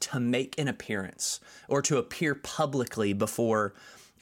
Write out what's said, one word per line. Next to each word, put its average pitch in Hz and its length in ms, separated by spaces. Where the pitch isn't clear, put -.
"to - 180
make 123 400
an 143 80
appearance" - 720
or 139 140
"to 139 160
appear 143 380
publicly 127 760
before 107 640